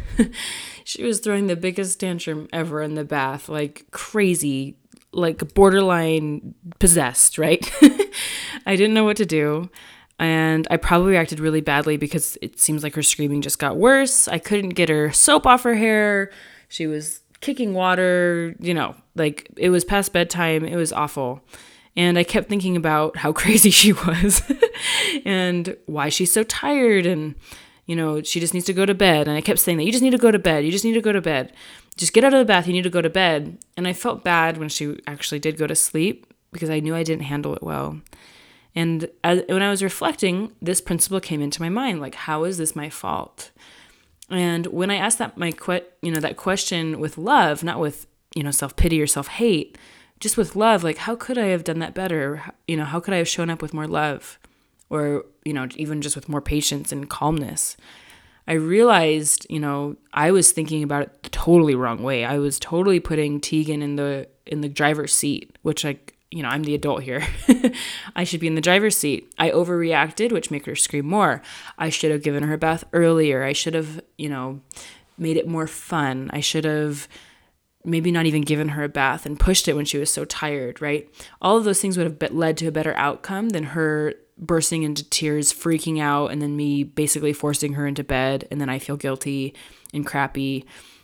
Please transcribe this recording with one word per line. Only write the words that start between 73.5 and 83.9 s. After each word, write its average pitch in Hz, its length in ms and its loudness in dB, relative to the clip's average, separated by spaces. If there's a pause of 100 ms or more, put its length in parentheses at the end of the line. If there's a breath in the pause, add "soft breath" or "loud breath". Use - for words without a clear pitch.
should 160 220 -4
have, 156 260 -6 (160)
you 147 120 -8
know, 135 320 -8 (580 loud breath)
made 160 180 -2
it 160 120 0
more 160 180 -4
fun. 135 640 -6
I 143 60 -6
should 151 260 -2
have 151 440 -2 (800 loud breath)
maybe 165 240 0
not 165 160 2
even 151 160 2
given 151 280 0
her 147 140 -4
a 147 40 -4
bath 135 360 0
and 147 140 -8
pushed 185 300 2
it 151 80 0
when 147 80 -2
she 147 120 -4
was 147 140 -2
so 147 140 -4
tired, 143 580 -6
right? 147 260 -4 (320 loud breath)
All 202 160 4
of 226 80 2
those 202 160 2
things 190 160 -2
would 170 100 0
have 147 120 -6
be-, 160 100 -2
led 160 300 0
to 165 80 -4
a 160 60 -2
better 156 240 -2
outcome 190 540 -2
than 170 120 -2
her 151 520 -2 (220)